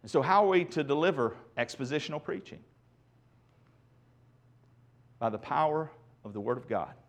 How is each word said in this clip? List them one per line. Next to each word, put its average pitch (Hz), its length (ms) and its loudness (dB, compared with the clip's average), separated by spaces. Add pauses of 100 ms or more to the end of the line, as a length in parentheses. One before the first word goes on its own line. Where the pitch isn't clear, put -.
And 113 80 -12
so 147 100 4
how 190 240 6
are 196 40 4
we 180 160 6
to 156 180 -2
deliver 143 520 2 (220)
expositional 143 640 -4
preaching? - 380 -10 (2500)
By 113 140 -2
the 104 80 -8
power 151 500 0 (340)
of 104 100 -14
the 104 60 -8
Word 120 180 -2
of 123 100 -12
God. 92 260 -4 (160)